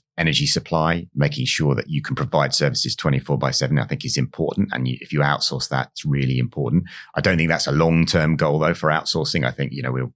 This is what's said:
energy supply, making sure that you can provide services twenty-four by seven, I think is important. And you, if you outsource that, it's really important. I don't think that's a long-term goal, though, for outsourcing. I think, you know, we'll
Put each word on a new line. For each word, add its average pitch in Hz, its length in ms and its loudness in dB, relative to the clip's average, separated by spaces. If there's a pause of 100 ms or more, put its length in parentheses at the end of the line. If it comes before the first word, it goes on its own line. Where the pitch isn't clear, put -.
(200)
energy 78 260 2
supply, 82 720 0
making 71 320 0
sure 73 260 0
that 62 160 -4
you 73 100 -2
can 69 160 -6
provide 69 380 0
services - 420 0
twenty-four 69 440 0
by 67 100 0
seven, 67 300 0
I 53 80 -2
think - 180 -6
is - 120 -4
important. 78 540 -2
And 64 160 -2
you, 64 140 -4
if - 100 -18
you 73 100 2
outsource 71 480 0
that, 65 240 -2
it's - 120 -12
really 67 320 0
important. 71 460 0 (320)
I - 60 0
don't 95 160 2
think 82 120 2
that's 80 160 0
a 71 60 0
long-term 80 640 4
goal, 76 240 2
though, 80 160 2
for 78 160 0
outsourcing. 76 560 0
I 62 40 0
think, 69 220 -6
you 69 80 -8
know, 64 100 -4
we'll 64 240 -4